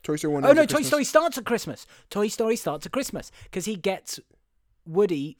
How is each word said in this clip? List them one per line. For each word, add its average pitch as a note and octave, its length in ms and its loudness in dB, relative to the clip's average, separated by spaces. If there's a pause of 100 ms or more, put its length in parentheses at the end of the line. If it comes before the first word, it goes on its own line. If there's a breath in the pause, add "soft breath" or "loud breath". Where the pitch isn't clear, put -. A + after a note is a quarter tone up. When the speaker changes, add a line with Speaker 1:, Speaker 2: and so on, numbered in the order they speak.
Speaker 1:
Toy D3+ 120 -2
Story D3+ 180 -2
one C#3+ 120 0
Speaker 2:
Oh, B3+ 40 6
Speaker 1:
ends C#4+ 80 12
Speaker 2:
no, D#4+ 60 6
Speaker 1:
at C#4+ 60 2
Speaker 2:
Toy - 80 0
Speaker 1:
Christmas. D4+ 100 0
Speaker 2:
Story D4 160 2
starts D#4 340 2
at A#3 80 -10
Christmas. - 400 -4 (240 soft breath)
Toy G#3 200 -2
Story A3+ 260 0
starts D3+ 300 -6
at E3+ 60 -10
Christmas G#3 400 -6 (200 loud breath)
'cause F3+ 140 -6
he G#3+ 100 -4
gets F#3+ 440 -6 (640)
Woody D#3+ 540 0